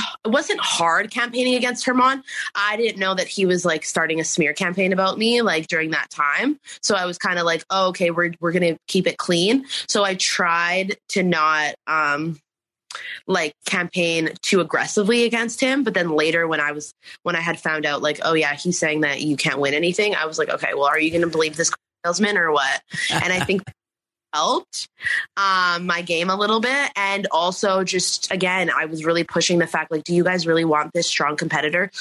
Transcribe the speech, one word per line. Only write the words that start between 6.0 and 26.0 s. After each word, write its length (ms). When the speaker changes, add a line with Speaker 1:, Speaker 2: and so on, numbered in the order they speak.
Speaker 1:
time. 500
So 140
I 120
was 120
kinda 240
like, 280
"Oh, 180
okay, 240
we're, 260
we're 140
gonna 240
keep 220
it 100
clean." 480
So 160
I 100
tried 840
to 160
not, 500
um, 500
like, 260
campaign 640
too 180
aggressively 640
against 360
him. 220
But 120
then 200
later 320
when 140
I 100
was, 220
when 100
I 60
had 180
found 260
out, 160
like, 220
"Oh 120
yeah, 200
he's 240
saying 220
that 220
you 140
can't 220
win 160
anything," 400
I 120
was 120
like, 120
"Okay, 240
well, 120
are 140
you 100
gonna 160
believe 300
this 160
salesman 320
or 140
what?" 280
And 220
I 80
think 220
Speaker 2:
<laughs> 40
Speaker 1:
helped, 560
um, 500
my 160